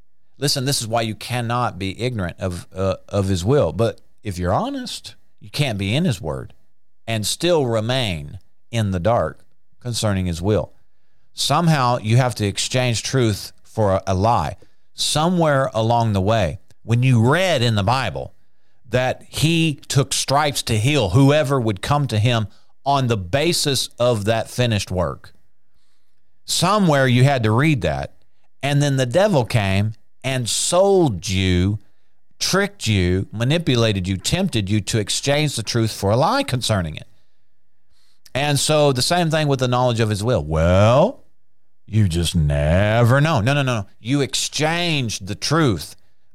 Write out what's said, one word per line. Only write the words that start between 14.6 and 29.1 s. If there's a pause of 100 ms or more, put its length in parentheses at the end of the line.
Somewhere
along
the
way, (220)
when
you
read
in
the
Bible (560)
that
he (120)
took
stripes
to
heal
whoever
would
come
to
him (400)
on
the
basis (100)
of
that
finished
work. (1120)
Somewhere
you
had
to
read
that, (500)
and
then
the
devil